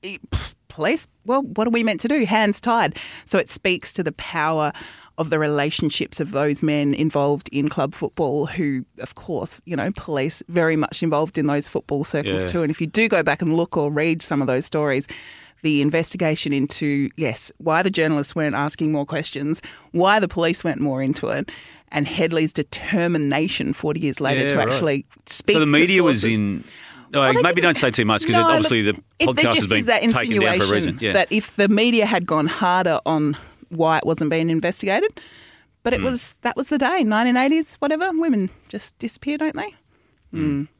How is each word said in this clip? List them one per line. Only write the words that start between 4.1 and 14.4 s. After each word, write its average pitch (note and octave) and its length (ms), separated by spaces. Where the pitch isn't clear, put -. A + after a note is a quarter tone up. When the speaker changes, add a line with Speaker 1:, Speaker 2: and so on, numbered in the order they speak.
Speaker 1:
power D#3 580
of D#3+ 120
the D#3+ 80
relationships D3+ 840
of D3+ 120
those D3 320
men D3 300
involved D3 580
in C#3+ 180
club C#3 240
football D3 540
who, C#3+ 360
of - 160
course, - 500
you E3+ 100
know, C#3+ 200
police D3 520
very E3 280
much - 280
involved D#3 340
in D#3 100
those C#3+ 220
football - 340
circles G2 420
Speaker 2:
Yeah. F2 60
Speaker 1:
too. E3+ 120
And D3+ 80
if - 100
you E3 60
do A3 220
go F3+ 120
back D3+ 200
and D#3+ 140
look E3+ 220
or D3 140
read D#3+ 300
some C#3+ 200